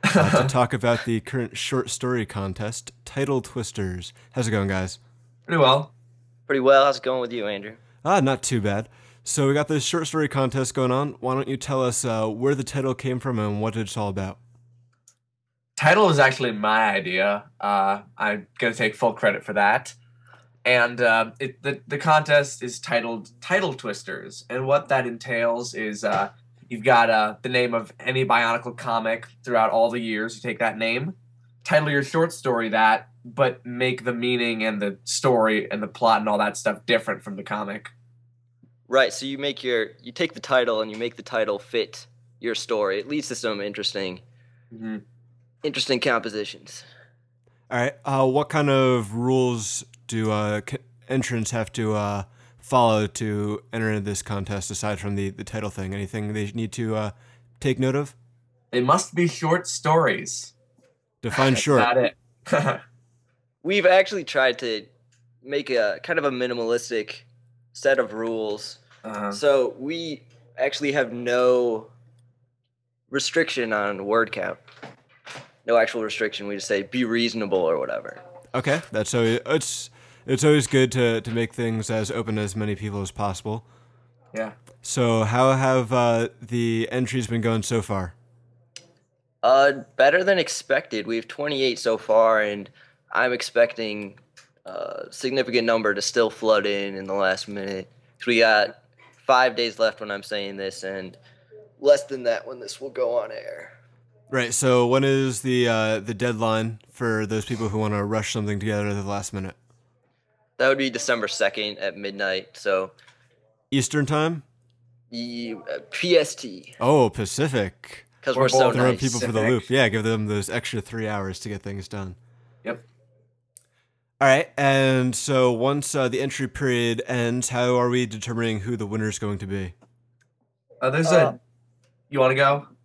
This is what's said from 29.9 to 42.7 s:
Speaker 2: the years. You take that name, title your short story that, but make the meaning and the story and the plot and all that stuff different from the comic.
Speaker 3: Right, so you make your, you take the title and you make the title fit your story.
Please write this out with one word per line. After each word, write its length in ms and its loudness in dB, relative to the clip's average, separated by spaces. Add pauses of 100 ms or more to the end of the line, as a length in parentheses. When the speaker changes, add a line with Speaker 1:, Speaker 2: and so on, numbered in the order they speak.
Speaker 2:
the 80 -4
years. 340 -4
You 80 -20
take 160 -6
that 180 0
name, 380 -2 (480)
title 260 2
your 140 2
short 300 0
story 380 -2
that, 400 2 (140)
but 400 -2
make 380 -2
the 100 -2
meaning 520 -2
and 180 -2
the 220 -4
story 640 2
and 100 -6
the 60 -6
plot 320 2
and 100 -2
all 100 2
that 180 0
stuff 280 -4
different 380 -2
from 140 -12
the 80 -12
comic. 460 -8 (960)
Speaker 3:
Right, 240 4
so 120 -10
you 140 -8
make 240 -4
your, 300 0 (100)
you 80 -16
take 240 -4
the 60 -16
title 420 2
and 80 -6
you 60 -10
make 180 -6
the 80 -16
title 380 -2
fit 480 -6 (320)
your 160 -4
story. 420 -2